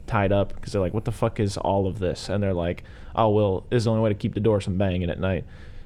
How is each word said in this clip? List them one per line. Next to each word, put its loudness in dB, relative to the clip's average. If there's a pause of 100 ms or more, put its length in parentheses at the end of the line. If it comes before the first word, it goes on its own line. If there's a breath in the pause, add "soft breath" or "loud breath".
tied 2
up 2
'cause -8
they're 2
like, 0
"What -2
the -2
fuck -2
is 0
all 2
of -4
this?" -2
And 0
they're 0
like, -2 (320 loud breath)
"Oh, 4
well, 2
this 4
is 2
the 2
only 2
way 4
to 2
keep -4
the -2
doors 4
from -2
banging 2
at -2
night." -2 (400 loud breath)